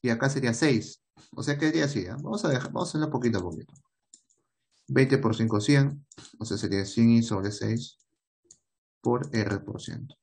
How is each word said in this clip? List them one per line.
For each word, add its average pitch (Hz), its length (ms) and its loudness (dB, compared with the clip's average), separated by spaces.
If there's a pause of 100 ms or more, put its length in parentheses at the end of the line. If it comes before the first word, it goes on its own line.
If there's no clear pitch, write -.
Y 123 80 -2
acá 120 200 2
sería 131 240 0
seis. 123 500 0 (280)
O - 100 -10
sea, 143 160 -2
quedaría 156 280 2
así, 139 160 -2
¿eh? 90 100 -6
Vamos 208 340 -6
a 160 40 2
dejar, 135 220 -2
vamos 180 180 -4
a - 20 -12
hacerlo 151 180 -2
poquito 120 300 0
a - 20 -4
poquito. 82 320 -10 (1120)
Veinte 135 300 4
por 110 180 2
cinco, 110 240 0
cien. 139 460 2 (340)
O 113 60 -8
sea, 104 120 -4
sería 98 280 -2
cien 117 240 4
y 117 140 6
sobre 101 280 -2
seis 113 460 -4 (1040)
por 120 340 -2
R 101 240 0
por - 220 -12
ciento. - 420 -12